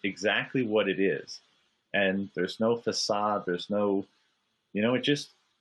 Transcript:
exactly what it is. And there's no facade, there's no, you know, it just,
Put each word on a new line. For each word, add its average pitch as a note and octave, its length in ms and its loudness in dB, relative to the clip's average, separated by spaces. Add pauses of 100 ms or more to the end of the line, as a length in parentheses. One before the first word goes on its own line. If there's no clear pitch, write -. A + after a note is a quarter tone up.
exactly G#2 600 -2
what G#2+ 260 2
it F#2 100 0
is. F#2 400 -2 (540)
And G2 420 0
there's F2+ 240 -2
no A2+ 160 2
facade, G#2 720 0
there's F2 240 -4
no, G2+ 360 2 (680)
you G2+ 80 -2
know, A#2+ 140 2
it B2 80 -2
just, C#3+ 260 0 (320)